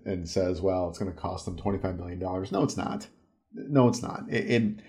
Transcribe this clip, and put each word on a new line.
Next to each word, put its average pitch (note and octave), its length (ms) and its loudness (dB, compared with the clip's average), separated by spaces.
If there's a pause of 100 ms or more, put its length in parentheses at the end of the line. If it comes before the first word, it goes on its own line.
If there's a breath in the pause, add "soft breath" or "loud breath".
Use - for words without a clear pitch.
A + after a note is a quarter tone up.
and F2+ 220 -4
says, F2+ 340 0
"Well, F#2 280 2
it's E2+ 100 -10
gonna F#2 120 -4
cost F2+ 340 -8
them F2+ 120 -6
twenty-five F#2+ 400 -2
million F2 220 -8
dollars." F#2 320 -4
No, G3 100 2
it's - 160 2
not. - 300 -4 (460)
No, C3+ 340 6
it's - 160 2
not. - 260 -6
It, A#2 220 0
it, A#2 120 6 (260 loud breath)